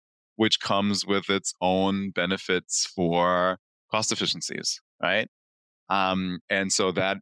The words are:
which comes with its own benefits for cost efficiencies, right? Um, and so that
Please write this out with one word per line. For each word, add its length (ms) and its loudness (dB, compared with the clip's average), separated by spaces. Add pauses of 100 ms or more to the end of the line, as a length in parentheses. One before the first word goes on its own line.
(360)
which 240 2
comes 460 0
with 220 0
its 320 0
own 500 0
benefits 840 -2
for 640 2 (320)
cost 220 0
efficiencies, 680 -4 (220)
right? 260 0 (640)
Um, 480 0 (100)
and 240 0
so 200 2
that 300 0